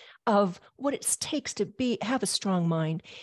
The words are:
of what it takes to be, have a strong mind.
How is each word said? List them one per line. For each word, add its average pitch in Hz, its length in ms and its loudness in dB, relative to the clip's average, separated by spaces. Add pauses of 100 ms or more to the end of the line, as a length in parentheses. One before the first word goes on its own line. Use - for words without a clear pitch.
(260)
of 202 360 4 (160)
what 285 160 -2
it - 260 -2
takes - 360 -4
to 208 100 0
be, 240 360 -2
have 233 220 0
a 190 40 -2
strong 180 380 0
mind. 165 380 0 (200)